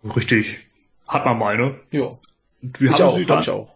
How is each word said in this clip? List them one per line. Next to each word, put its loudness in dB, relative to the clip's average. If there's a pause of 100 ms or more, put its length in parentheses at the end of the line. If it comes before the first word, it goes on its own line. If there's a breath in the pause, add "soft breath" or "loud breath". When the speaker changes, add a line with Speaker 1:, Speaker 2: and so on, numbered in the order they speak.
(160)
Speaker 1:
Richtig. 0 (480)
Hat -2
man 2
mal, -2
ne? 0 (160)
Speaker 2:
Ja. -2 (560)
Speaker 1:
Und -14
wie 4
Speaker 2:
Ich 6
Speaker 1:
haben 4
Speaker 2:
auch, 4
Speaker 1:
sie 0
Speaker 2:
hab -4
Speaker 1:
dann 2
Speaker 2:
ich -4
auch. -8